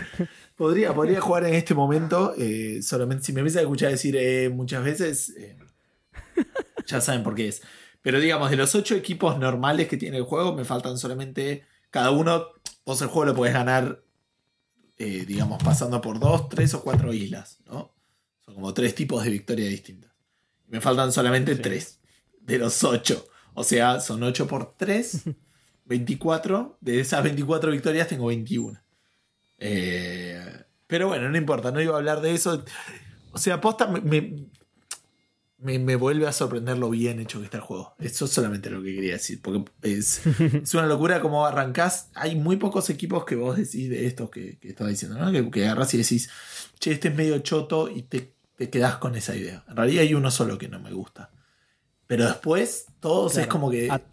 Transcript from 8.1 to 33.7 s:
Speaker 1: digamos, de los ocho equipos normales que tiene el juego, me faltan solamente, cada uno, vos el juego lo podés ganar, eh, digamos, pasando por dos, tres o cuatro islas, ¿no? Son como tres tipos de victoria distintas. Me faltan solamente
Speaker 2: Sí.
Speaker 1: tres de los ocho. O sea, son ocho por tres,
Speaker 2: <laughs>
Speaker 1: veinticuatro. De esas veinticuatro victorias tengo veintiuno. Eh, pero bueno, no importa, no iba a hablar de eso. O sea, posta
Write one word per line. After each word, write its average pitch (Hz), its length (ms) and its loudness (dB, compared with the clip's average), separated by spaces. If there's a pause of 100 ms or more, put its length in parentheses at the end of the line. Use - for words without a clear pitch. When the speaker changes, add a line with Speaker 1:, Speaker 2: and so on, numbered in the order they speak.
Speaker 1:
digamos, 151 300 2
de 143 40 2
los - 200 2
ocho 208 200 2
equipos 170 440 0
normales 135 500 2
que 135 80 -2
tiene 135 200 -6
el 123 60 -2
juego, 160 320 -2
me 131 80 -6
faltan 127 340 -4
solamente, 135 680 -6 (240)
cada 127 220 2
uno, 165 340 4 (400)
vos 131 160 -2
el 135 60 -2
juego 151 180 2
lo 135 100 4
podés 123 180 2
ganar, 127 480 2 (960)
eh, 95 300 -6
digamos, 104 340 -2
pasando 120 380 2
por 110 200 -6
dos, 160 280 4
tres - 280 4
o - 60 -4
cuatro 127 320 2
islas, 98 520 -6
¿no? - 260 -12 (540)
Son 107 100 -20
como 98 180 -6
tres 120 220 2
tipos 127 280 -2
de 107 80 0
victoria 104 360 -2
distintas. 98 440 -10 (560)
Me 113 120 -8
faltan 127 320 2
solamente 131 440 2
Speaker 2:
Sí. - 60 -6
Speaker 1:
tres - 380 -6 (400)
de - 200 -2
los 117 240 0
ocho. - 440 2 (280)
O - 80 -4
sea, 123 360 4
son 113 240 -4
ocho 127 240 0
por - 300 -6
tres, 202 460 -2 (320)
Speaker 2:
<laughs> - 300 -20
Speaker 1:
veinticuatro. 160 920 -2
De 123 200 0
esas 135 240 0
veinticuatro 147 480 0
victorias 156 360 0
tengo 127 200 -4
veintiuno. 117 520 -4 (800)
Eh, 90 1040 -6 (220)
pero 170 220 0
bueno, 135 220 -2
no 156 80 0
importa, 131 340 0
no 147 100 -2
iba 160 140 2
a - 20 0
hablar 151 240 0
de 165 140 0
eso. 165 280 0 (680)
O - 80 -10
sea, 180 220 2
posta 220 260 2